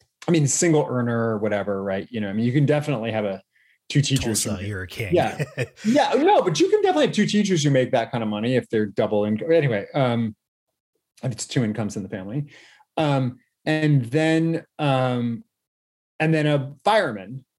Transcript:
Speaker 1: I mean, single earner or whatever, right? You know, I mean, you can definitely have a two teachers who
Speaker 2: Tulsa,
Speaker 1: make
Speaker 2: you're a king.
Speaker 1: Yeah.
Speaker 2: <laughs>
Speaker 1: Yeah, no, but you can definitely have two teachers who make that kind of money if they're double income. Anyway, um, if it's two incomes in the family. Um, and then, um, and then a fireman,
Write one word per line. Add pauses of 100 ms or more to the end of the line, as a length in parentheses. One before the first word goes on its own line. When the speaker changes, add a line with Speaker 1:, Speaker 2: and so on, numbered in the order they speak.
(260)
Speaker 1:
I
mean,
single
earner
or
whatever,
right?
You
know,
I
mean,
you
can
definitely
have
a (480)
two
teachers
who
Speaker 2:
Tulsa,
Speaker 1:
make
Speaker 2:
you're
a
king.
Speaker 1:
Yeah. (200)
Speaker 2:
<laughs>
Speaker 1:
Yeah,
no,
but
you
can
definitely
have
two
teachers
who
make
that
kind
of
money
if
they're
double
income.
Anyway,
um, (880)
if
it's
two
incomes
in
the
family. (500)
Um, (260)
and
then, (140)
um, (720)
and
then
a (100)
fireman, (140)